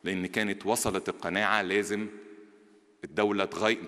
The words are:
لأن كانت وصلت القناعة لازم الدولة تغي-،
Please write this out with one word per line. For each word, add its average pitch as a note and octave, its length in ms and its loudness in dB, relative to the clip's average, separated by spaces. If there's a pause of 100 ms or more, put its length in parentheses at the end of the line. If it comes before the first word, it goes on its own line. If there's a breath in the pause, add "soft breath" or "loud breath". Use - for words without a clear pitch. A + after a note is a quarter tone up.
لأن F#2 220 -2
كانت G2+ 400 -2
وصلت G2 420 0
القناعة G2 540 2
لازم G2+ 460 0 (960)
الدولة G2+ 400 2
تغي-، A2 440 2